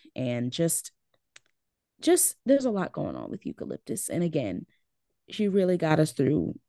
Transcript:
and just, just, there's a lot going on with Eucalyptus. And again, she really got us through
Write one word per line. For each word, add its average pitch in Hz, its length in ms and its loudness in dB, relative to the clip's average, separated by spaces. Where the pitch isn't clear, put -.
and 123 360 -4
just, - 400 -2
just, - 360 2
there's 269 200 4
a 240 60 2
lot 190 200 -2
going - 240 -6
on 62 140 -10
with - 160 -12
Eucalyptus. - 640 -8
And 170 140 -2
again, 127 420 -2
she 208 180 0
really 185 300 4
got 156 220 2
us 156 140 2
through 135 420 2